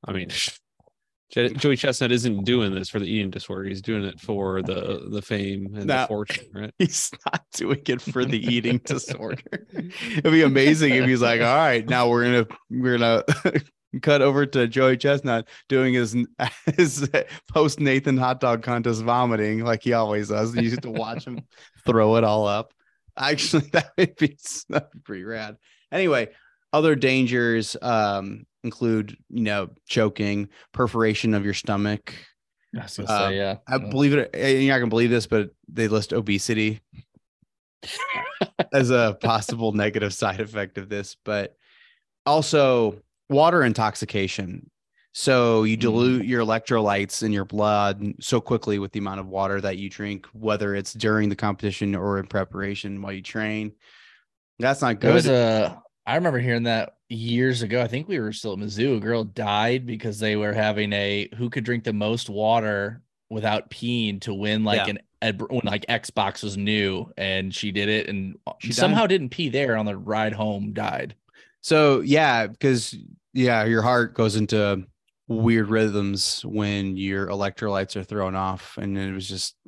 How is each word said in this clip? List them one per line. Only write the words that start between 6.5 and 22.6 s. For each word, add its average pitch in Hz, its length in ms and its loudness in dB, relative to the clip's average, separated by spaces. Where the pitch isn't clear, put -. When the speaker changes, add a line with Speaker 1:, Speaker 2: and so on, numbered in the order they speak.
Speaker 1:
right? 101 220 -10
Speaker 2:
<laughs> - 40 -20
He's - 320 0
not - 180 -4
doing 139 320 -2
it 123 160 -2
for 127 240 -2
the 127 120 -2
eating 120 400 0
Speaker 1:
<laughs> - 60 -6
Speaker 2:
disorder. - 880 -8
It'd 180 520 -6
be 160 180 8
amazing 143 520 6
if 127 120 4
he's 127 160 4
like, 117 180 4
"All 120 160 4
right, 123 320 2
now 123 220 4
we're 120 140 4
gonna, 123 220 4
we're 123 300 0
gonna 117 260 4
<laughs> - 420 -14
cut 147 180 6
over 139 240 4
to 135 240 2
Joey 131 300 4
Chestnut 135 500 0
doing 131 260 2
his, 117 200 0
<laughs> - 300 -4
his 143 320 2
post 151 320 2
Nathan 135 380 2
hot 127 200 0
dog 117 240 0
contest 117 400 -2
vomiting 113 640 0
like 113 180 0
he 123 120 0
always 104 340 0
does." 110 260 -2
And 117 100 0
you 113 60 2
get 123 120 -4
to 123 80 -10
watch 110 360 -8
him 123 140 -12
Speaker 1:
<laughs> - 240 -12
Speaker 2:
throw 110 300 6
it 113 80 6
all 107 220 2
up. 104 260 -2